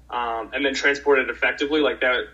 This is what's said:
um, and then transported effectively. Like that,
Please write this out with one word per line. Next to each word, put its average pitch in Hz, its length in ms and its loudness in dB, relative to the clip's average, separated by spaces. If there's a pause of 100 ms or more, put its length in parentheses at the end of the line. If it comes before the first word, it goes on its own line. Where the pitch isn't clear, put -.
(120)
um, 117 420 -4
and 131 100 -2
then 143 120 0
transported 139 560 2
effectively. 143 500 0
Like 123 200 0
that, 123 320 0